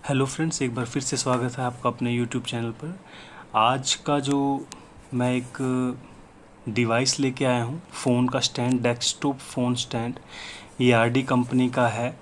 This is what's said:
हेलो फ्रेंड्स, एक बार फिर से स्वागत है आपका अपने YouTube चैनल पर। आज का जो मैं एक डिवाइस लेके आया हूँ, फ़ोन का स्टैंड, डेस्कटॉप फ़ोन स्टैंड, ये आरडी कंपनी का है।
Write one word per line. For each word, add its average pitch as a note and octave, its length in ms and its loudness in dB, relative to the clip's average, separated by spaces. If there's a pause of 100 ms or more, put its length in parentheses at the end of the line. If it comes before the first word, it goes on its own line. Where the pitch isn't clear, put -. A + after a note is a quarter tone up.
हेलो C3+ 220 2
फ्रेंड्स, D#3+ 360 -2
एक B2 140 -2
बार B2 100 -2
फिर C#3 160 -4
से C#3 160 -4
स्वागत B2 400 0
है C3 80 -4
आपका B2 240 -2
अपने A#2+ 240 -2
YouTube B2 320 -2
चैनल A#2 280 -4
पर। D#3 220 -10 (600)
आज B2+ 420 2
का D3 220 0
जो C#3 200 0 (760)
मैं B2 200 0
एक B2 240 -4 (1120)
डिवाइस A#2 500 2
लेके C3+ 260 0
आया B2 180 2
हूँ, C#3+ 180 -6 (120)
फ़ोन B2 340 2
का B2+ 120 0
स्टैंड, B2 440 0
डेस्कटॉप B2 560 0
फ़ोन B2 360 -2
स्टैंड, A#2+ 400 -4 (680)
ये B2 100 8
आरडी A#2+ 320 6
कंपनी B2+ 460 2
का B2 180 2
है। A#2 220 -2 (120)